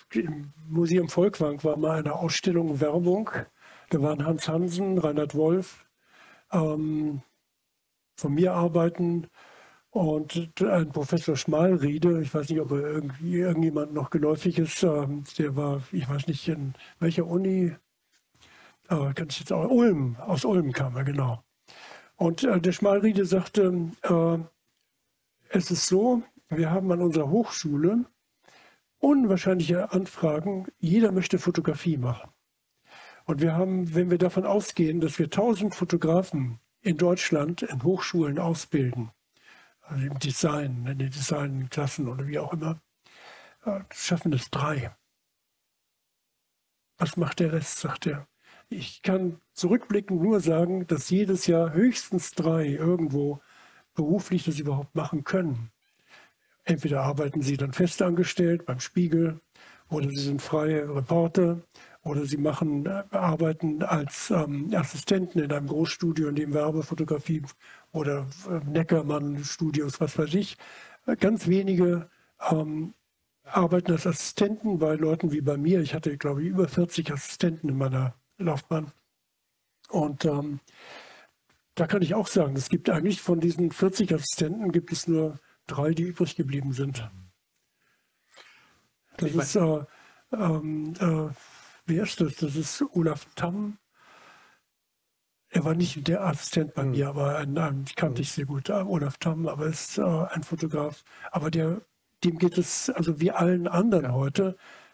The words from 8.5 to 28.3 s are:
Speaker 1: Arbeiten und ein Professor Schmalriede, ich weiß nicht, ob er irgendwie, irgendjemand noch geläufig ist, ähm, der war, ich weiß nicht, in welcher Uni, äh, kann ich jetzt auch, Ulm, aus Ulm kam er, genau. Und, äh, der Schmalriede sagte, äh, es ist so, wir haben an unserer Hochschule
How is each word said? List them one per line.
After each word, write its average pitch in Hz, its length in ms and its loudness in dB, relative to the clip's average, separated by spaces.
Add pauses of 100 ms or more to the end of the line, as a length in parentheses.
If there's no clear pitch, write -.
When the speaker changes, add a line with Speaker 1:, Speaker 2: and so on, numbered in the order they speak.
Speaker 1:
Arbeiten 170 760 2 (640)
und 160 720 -2
ein 175 300 2
Professor 156 440 0
Schmalriede, 160 840 2
ich 143 140 -4
weiß 151 160 -2
nicht, 160 100 0
ob 135 120 -4
er 143 100 2
irgendwie, 151 560 -4
irgendjemand 156 560 0
noch 143 160 -4
geläufig 151 480 2
ist, 160 240 0
ähm, 147 420 0 (140)
der 143 180 -2
war, 143 340 -2
ich 147 180 -4
weiß 139 180 -4
nicht, 151 220 -6
in 143 260 -4 (260)
welcher 165 260 0
Uni, 180 480 0 (1160)
äh, 139 240 0
kann 165 160 -6
ich - 100 -8
jetzt - 120 -6
auch, 175 180 0
Ulm, 175 460 4
aus 170 280 -2
Ulm 180 280 2
kam 131 240 -4
er, 135 80 -2
genau. 135 380 -2 (720)
Und, 165 280 0
äh, 208 160 4
der 175 120 4
Schmalriede 202 520 4
sagte, 180 680 2 (120)
äh, 165 360 4 (1120)
es 185 200 0
ist 170 160 0
so, 233 360 4 (260)
wir 160 220 0
haben 190 220 2
an 175 100 2
unserer 156 280 2
Hochschule 185 760 2 (920)